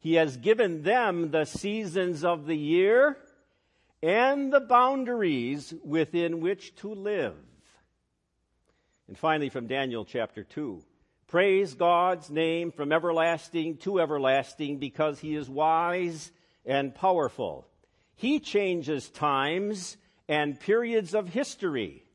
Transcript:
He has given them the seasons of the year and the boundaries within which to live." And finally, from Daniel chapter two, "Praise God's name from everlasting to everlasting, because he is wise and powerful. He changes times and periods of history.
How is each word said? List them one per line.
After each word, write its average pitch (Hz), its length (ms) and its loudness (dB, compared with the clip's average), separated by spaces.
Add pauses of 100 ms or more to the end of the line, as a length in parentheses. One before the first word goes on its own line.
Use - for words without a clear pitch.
He 160 120 0
has 151 240 4
given 175 460 2
them 185 480 2
the 160 120 2
seasons 180 800 -4
of 170 220 0
the 160 100 -2
year 196 680 4 (800)
and 262 520 2
the 277 80 6
boundaries 226 1120 2 (100)
within 165 560 0
which 190 380 -4
to 208 160 -10
live." 196 420 -4 (1700)
And 95 80 -16
finally, 156 320 0
from 123 180 -8
Daniel 123 380 -4
chapter 110 400 -6
two, 113 400 -10 (420)
"Praise 190 460 2
God's 175 560 2
name 165 420 -2
from 147 220 -4
everlasting 165 840 -2
to 190 200 -2
everlasting, 139 800 0
because 143 420 -2
he 156 160 -6
is 143 140 -8
wise 160 840 0 (340)
and 139 300 -2
powerful. 131 720 0 (480)
He 277 240 0
changes 170 680 -2
times 165 880 -2 (320)
and 147 280 0
periods 220 560 0
of 208 140 0
history. 165 880 -4